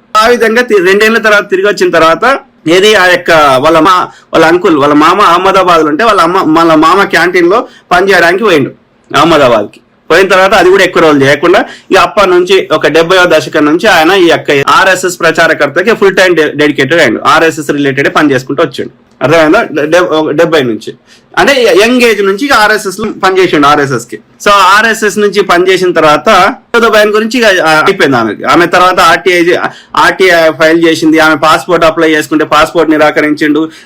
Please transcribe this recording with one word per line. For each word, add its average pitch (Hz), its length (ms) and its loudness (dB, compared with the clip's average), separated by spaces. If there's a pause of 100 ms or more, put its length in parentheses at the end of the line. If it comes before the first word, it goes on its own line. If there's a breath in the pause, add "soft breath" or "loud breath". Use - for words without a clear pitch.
(180)
ఆ 220 100 2
విధంగా 226 340 0
తి-, 214 240 0
రెండేళ్ల 214 320 2
తర్వాత 208 320 0
తిరిగి 190 180 -2
వచ్చిన 190 220 -2
తర్వాత 170 500 0 (280)
ఏది 190 280 2
ఆ 185 100 2
యొక్క 175 260 0
వాళ్ళ 151 480 2
మా-, 180 260 0 (280 loud breath)
వాళ్ళ 160 120 2
అంకుల్, 175 320 0
వాళ్ళ 143 160 0
మామ 165 280 2
అహ్మదాబాద్ 185 600 2
లో 160 60 0
ఉంటే, 151 160 -2
వాళ్ళ 208 180 0
అమ్మ, 165 360 0
వాళ్ళ 165 180 2
మామ 165 280 2
క్యాంటీన్ 180 460 0
లో 220 180 -2 (240 loud breath)
పని 190 200 0
చేయడానికి 180 320 0
పోయిండు 151 280 0 (460)
అహ్మదాబాద్ 139 480 2
కి. - 140 -20 (320)
పోయిన 185 160 2
తర్వాత 190 260 0
అది 185 160 2
కూడా 190 140 4
ఎక్కువ 180 200 0
రోజులు 147 200 2
చేయకుండా, 170 420 0 (260 loud breath)
ఇక 190 60 2
అప్పటి 185 320 0
నుంచి 180 420 0
ఒక 156 160 -2
డెబ్బైవ 165 380 0
దశకం 156 400 0
నుంచి 170 220 -2
ఆయన 170 240 2
ఈ 185 180 2
యొక్క 139 380 -2
ఆర్ఎస్ఎస్ 180 520 0
ప్రచారకర్తకి 160 760 -2
ఫుల్ 196 200 0
టైమ్ 185 200 2
డె-, 151 220 -2
డెడికేటెడ్ 147 440 0
అయ్యిండు. 117 260 -2
ఆర్ఎస్ఎస్ 160 440 0
రిలేటెడ్ 143 440 -2
పని 156 160 0
చేసుకుంటూ 135 320 -4
వచ్చిండు. - 280 -8 (320)
అర్థమైందా? 160 380 2 (100)
డె-, 147 200 -4
డె-, 156 400 0
డెబ్బై 160 300 0
నుంచి 113 320 -6 (440 soft breath)
అంటే 226 440 0
యంగ్ 240 200 0
ఏజ్ 220 200 0
నుంచి 202 240 -4
ఇక 269 80 -2
ఆర్ఎస్ఎస్ 208 460 -2
లో 226 60 -6 (180)
పనిచేసిండు, 185 440 0
ఆర్ఎస్ఎస్ 139 380 -2
కి. - 100 -18
So - 340 -8
ఆర్ఎస్ఎస్ 208 680 0
నుంచి 202 260 0
పనిచేసిన 180 480 0
తర్వాత 165 640 0 (220)
జశోదాబెన్ 214 340 2
గురించి 220 300 -2
ఇక, 196 220 0
ఆ, 156 80 0
అయిపోయింది 156 480 0
ఆమెకి. 110 260 -4
ఆమె 156 220 0
తర్వాత 185 340 0
ఆర్టీఐ, 175 560 0 (420 loud breath)
ఆర్టీఐ 170 520 2 (100)
ఫైల్ 165 260 2
చేసింది, 160 340 0
ఆమె 156 160 2
పాస్‌పోర్ట్ 165 500 0
అప్లై 160 260 0
చేసుకుంటే 151 340 -2
పాస్‌పోర్ట్ 156 460 0
నిరాకరించిండు, 151 800 -2 (140)